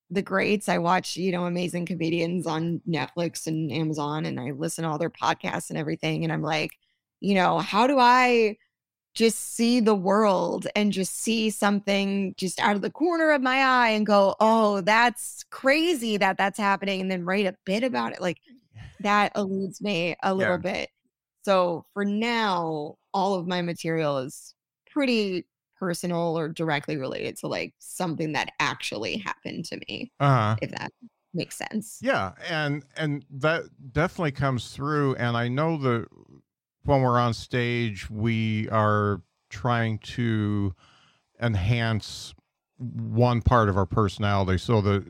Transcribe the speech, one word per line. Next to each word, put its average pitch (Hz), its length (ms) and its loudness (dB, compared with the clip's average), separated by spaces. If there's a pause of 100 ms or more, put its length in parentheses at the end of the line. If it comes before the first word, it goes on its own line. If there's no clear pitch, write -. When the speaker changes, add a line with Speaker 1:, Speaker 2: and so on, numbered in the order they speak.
Speaker 1:
the 185 120 -2
greats. 196 480 0
I 180 80 2
watch, 175 400 0
you 185 140 -2
know, 175 140 -2
amazing 175 400 -4
comedians 170 640 -2
on 165 400 -2
Netflix 165 600 -4
and 160 240 -4
Amazon, 156 540 -4
and 139 140 -6
I 127 120 -8
listen 160 320 -6
to 160 60 -2
all 151 80 -2
their 165 120 -2
podcasts - 600 -4
and 156 100 -6
everything. 160 440 -2
And 160 100 -2
I'm 156 80 -4
like, 151 300 -2 (500)
you 196 120 2
know, 175 260 4
how 196 280 2
do 285 100 4
I 240 600 6 (560)
just - 420 0
see 240 260 4
the 214 140 6
world 190 800 2
and 208 180 2
just 190 240 -4
see 220 320 0
something 196 880 0
just 185 220 -4
out 214 160 2
of 196 60 -4
the 208 100 -2
corner 320 400 2
of 285 100 2
my 254 200 0
eye 254 280 4
and 214 160 2
go, 202 340 6
"Oh, 214 420 4
that's 220 680 2
crazy 269 680 2
that 190 200 2
that's 190 200 0
happening," 196 440 0
and 190 100 -2
then 175 140 -4
write 196 200 0
a 185 100 -2 (100)
bit 202 180 0
about 233 300 -2
it? - 80 -10
Like, 180 180 -2 (640)
that 202 340 2
eludes 196 460 -4
me 175 420 -2
a 190 100 2
little 185 200 2
Speaker 2:
Yeah. 180 200 -2
Speaker 1:
bit. - 160 -6 (540)
So 180 500 2
for 202 120 -2
now, 202 920 -2 (180)
all 196 220 2
of 175 120 -4
my 180 140 -2
material 165 580 -2
is - 360 -12 (340)
pretty 220 560 0 (300)
personal 170 640 -2
or 160 100 -2
directly 160 480 -2
related 131 420 -6
to, 156 100 -10
like, 90 320 -4
something 160 540 -6
that 117 260 -4
actually 110 580 -4
happened - 480 -10
to - 120 -12 (120)
me, - 300 -10
Speaker 2:
Uh-huh. 120 420 2
Speaker 1:
if - 100 -6
that - 200 -10 (420)
makes - 240 -8
sense. - 440 -10
Speaker 2:
Yeah, 117 320 -2 (140)
and, 151 380 -2 (100)
and 147 360 -4
that 151 320 -2 (280)
definitely 160 420 0
comes 131 400 -2
through. 143 420 0
And 120 200 -2
I 120 120 -2
know 156 320 0
that 120 280 0 (760)
when 139 180 2
we're 123 180 4
on 120 140 2
stage, 120 800 -2
we 110 580 0
are 104 520 2 (280)
trying 117 500 0
to 104 760 0 (640)
enhance 113 920 -2 (440)
one 117 640 2
part 117 280 6
of 95 80 2
our 98 100 4
personality 101 720 2
so 117 220 2
that, 101 280 2